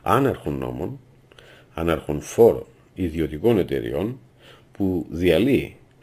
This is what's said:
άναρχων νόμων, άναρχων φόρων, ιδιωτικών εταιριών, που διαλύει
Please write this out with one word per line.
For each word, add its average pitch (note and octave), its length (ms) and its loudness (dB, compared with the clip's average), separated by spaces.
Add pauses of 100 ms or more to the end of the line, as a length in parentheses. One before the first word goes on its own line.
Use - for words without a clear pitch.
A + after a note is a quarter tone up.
άναρχων G2+ 560 0
νόμων, C2+ 420 -8 (720)
άναρχων D#2 480 -2
φόρων, G#2 440 4 (280)
ιδιωτικών E2 640 0
εταιριών, C#2 600 -4 (520)
που F#2+ 380 -2
διαλύει F2+ 680 2 (280)